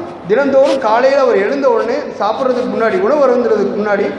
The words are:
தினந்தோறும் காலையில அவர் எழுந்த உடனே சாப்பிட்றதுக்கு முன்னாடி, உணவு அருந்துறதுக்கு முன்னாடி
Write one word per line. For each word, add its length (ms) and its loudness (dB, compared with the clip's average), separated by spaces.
தினந்தோறும் 500 2
காலையில 440 2
அவர் 140 2
எழுந்த 340 0
உடனே 240 0
சாப்பிட்றதுக்கு 840 -4
முன்னாடி, 220 0
உணவு 260 2
அருந்துறதுக்கு 560 0
முன்னாடி 360 0